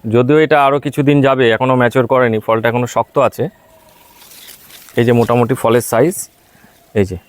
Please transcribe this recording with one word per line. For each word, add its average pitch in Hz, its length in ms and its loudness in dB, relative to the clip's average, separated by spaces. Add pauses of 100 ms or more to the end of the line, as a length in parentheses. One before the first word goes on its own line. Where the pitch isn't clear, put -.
যদিও 123 340 2
এটা 147 280 2
আরও 143 140 0
কিছুদিন 143 420 0
যাবে, 131 280 2
এখনও 127 260 0
ম্যাচিওর 123 300 0
করেনি, 123 400 0
ফলটা 113 220 0
এখনও 120 180 -2
শক্ত - 320 -4
আছে। 120 260 -2 (1500)
এই 117 80 0
যে 120 80 2
মোটামুটি 117 420 0
ফলের 117 360 0
সাইজ, 143 240 0 (800)
এই 104 100 0
যে 92 120 -8 (120)